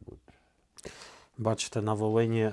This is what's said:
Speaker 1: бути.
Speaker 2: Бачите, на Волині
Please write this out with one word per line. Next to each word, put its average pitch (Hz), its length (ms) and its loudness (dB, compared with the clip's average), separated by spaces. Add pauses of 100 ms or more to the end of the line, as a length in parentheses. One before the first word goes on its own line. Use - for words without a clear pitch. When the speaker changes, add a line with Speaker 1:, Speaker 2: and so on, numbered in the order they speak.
Speaker 1:
бути. - 260 -20 (1040)
Speaker 2:
Бачите, 110 440 0
на 107 120 2
Волині 110 580 2